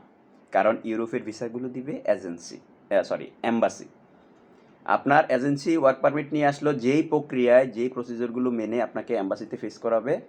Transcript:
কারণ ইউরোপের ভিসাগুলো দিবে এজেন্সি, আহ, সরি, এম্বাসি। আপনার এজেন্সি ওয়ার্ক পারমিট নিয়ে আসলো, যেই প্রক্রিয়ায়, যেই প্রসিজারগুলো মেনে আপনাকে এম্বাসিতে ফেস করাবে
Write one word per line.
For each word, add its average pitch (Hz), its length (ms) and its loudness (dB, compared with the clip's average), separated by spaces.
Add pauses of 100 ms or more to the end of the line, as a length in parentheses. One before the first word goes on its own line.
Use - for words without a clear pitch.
(520)
কারণ 107 320 4
ইউরোপের 113 380 -4
ভিসাগুলো 117 460 -8
দিবে 127 360 -10
এজেন্সি, 92 560 -4 (300)
আহ, 95 120 4
সরি, 87 280 -6 (120)
এম্বাসি। 113 420 0 (1000)
আপনার 135 440 4
এজেন্সি 143 480 0
ওয়ার্ক 135 240 4
পারমিট 147 320 0
নিয়ে 147 140 2
আসলো, 143 280 0
যেই 131 280 2
প্রক্রিয়ায়, 131 640 4
যেই 117 220 -4
প্রসিজারগুলো 120 640 -4
মেনে 113 320 -2
আপনাকে 110 320 -4
এম্বাসিতে 107 420 -4
ফেস 107 220 -10
করাবে 117 500 0